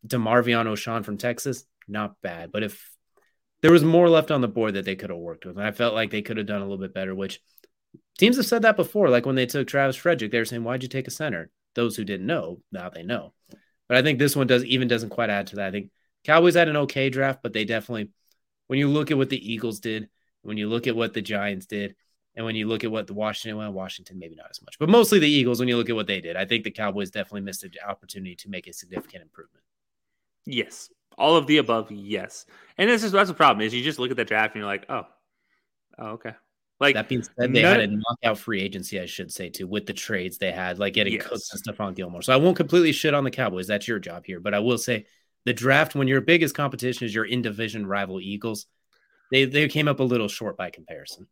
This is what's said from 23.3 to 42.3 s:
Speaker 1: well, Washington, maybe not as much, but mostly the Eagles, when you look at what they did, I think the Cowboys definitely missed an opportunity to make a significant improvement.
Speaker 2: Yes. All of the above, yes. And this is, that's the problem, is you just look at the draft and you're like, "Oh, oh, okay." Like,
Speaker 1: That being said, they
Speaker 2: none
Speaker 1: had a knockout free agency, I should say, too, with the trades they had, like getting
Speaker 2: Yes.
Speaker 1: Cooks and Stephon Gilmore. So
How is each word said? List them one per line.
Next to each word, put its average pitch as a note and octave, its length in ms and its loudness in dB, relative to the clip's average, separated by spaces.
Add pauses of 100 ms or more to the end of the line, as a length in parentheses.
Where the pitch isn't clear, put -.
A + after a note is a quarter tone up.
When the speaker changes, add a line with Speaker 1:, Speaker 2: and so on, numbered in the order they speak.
Speaker 1:
well, G#2+ 120 -10
Washington, F#2+ 460 -12
maybe E2 160 -16
not - 160 -20
as - 140 -18
much, - 160 -20
but D#3 100 0
mostly G#3+ 300 8
the D3+ 100 6
Eagles, B2 300 4
when B2 100 0
you A#2+ 80 2
look A#2 120 0
at A#2 60 0
what G#2+ 120 -4
they F#2+ 120 -2
did, E2+ 160 -10
I F#2+ 100 -2
think G#2+ 180 -2
the G#2+ 80 -6
Cowboys G2+ 400 -6
definitely G#2 300 -8
missed G2 220 -10
an F#2 80 -18 (160)
opportunity F#2+ 500 -12
to - 120 -20
make F#2 180 -10
a F2 60 -20
significant F2+ 480 -14
improvement. - 420 -20 (840)
Speaker 2:
Yes. - 420 -6 (260)
All D#3 200 4
of D3+ 100 4
the D3+ 120 4
above, A2+ 340 0
yes. G2+ 560 -10 (320)
And G3+ 100 4
this A3+ 140 2
is, G#3+ 80 -2
that's G3 180 4
the E3 60 -6
problem, A#2+ 280 6
is A2 80 0
you B2 120 -4
just D3+ 160 -4
look B2+ 100 -2
at B2+ 80 -2
the A#2 80 0
draft G#2+ 300 0
and A2 60 -8
you're G#2 60 -6
like, G2 220 -6
"Oh, A#2+ 160 -6 (920)
oh, A2+ 140 -12
okay." A2 200 -14 (460)
Like, C#3 160 4
Speaker 1:
That A2 120 -2
being B2+ 140 -2
said, B2 320 -4
they A#2+ 80 6
Speaker 2:
none A#2 180 6
Speaker 1:
had G#2+ 120 0
a G#2 40 -2
knockout A2 440 -2
free G2+ 240 -4
agency, G2 360 -8
I F2+ 60 -8
should F2 260 -12
say, F2 200 -12
too, F#2 160 -10
with G2+ 180 -4
the - 80 -8
trades F#2 460 -6
they F#2+ 120 -2
had, F2+ 280 -6
like G2 160 -2
getting G#2 180 2
Speaker 2:
Yes. G2+ 140 -6
Speaker 1:
Cooks - 260 -10
and - 100 -12
Stephon G2+ 320 -6
Gilmore. F2+ 280 -10
So C3 100 4